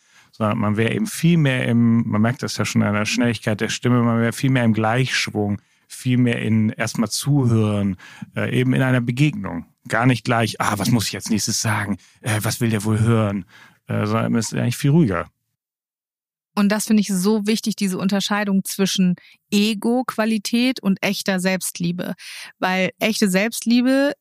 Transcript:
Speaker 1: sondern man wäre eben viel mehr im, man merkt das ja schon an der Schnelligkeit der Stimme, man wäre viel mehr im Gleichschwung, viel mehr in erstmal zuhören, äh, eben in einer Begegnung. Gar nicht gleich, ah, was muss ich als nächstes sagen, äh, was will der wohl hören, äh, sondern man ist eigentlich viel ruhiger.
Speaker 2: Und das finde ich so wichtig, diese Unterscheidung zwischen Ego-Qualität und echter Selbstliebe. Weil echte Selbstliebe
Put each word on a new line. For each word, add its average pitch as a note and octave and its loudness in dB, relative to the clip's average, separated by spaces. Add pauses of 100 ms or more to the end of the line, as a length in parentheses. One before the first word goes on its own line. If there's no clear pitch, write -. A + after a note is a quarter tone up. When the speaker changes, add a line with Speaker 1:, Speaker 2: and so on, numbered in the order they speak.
(340)
Speaker 1:
sondern G#2+ 0
man G#2 0
wäre A2+ 0
eben G#2+ -2
viel E3+ 2
mehr C3 2
im, A#2 2
man G#2 0
merkt A2+ 0
das - -6
ja G#2+ -2
schon A2 0
an G#2 0
der G#2 -2
Schnelligkeit A2+ -2
der G#2+ -2
Stimme, B2 0
man A#2 2
wäre A#2 0
viel C#3 -2
mehr B2+ 2
im A2+ 4
Gleichschwung, A2 -2 (260)
viel B2+ -2
mehr B2 2
in A2 2
erstmal A2+ -4
zuhören, A2 0 (400)
äh, A2 -2
eben B2+ 2
in C#3 2
einer B2+ 2
Begegnung. A#2+ -2 (220)
Gar A2+ 0
nicht B2 2
gleich, A#2 0
ah, - -2
was G2+ 0
muss A2+ 2
ich - -6
als - -10
nächstes G#2+ -2
sagen, G#2 -4 (220)
äh, A2 -2
was A2+ -4
will A#2 0
der G#2+ -2
wohl A2 0
hören, G#2+ 2 (420)
äh, G#2+ -2
sondern A2+ 0
man A#2 2
ist - -4
eigentlich A#2+ -2
viel C#3 2
ruhiger. G2+ 2 (1300)
Speaker 2:
Und G3+ 2
das G#3 0
finde G#3+ 4
ich F#3 -4
so G3+ 0
wichtig, G#3+ -2
diese F#3 -2
Unterscheidung G3 0
zwischen F3+ 0 (360)
Ego-Qualität A3+ 0
und F#3+ 0
echter F#3+ -2
Selbstliebe. F3+ -4 (460)
Weil F#3 0
echte G#3+ 2
Selbstliebe A#3+ 2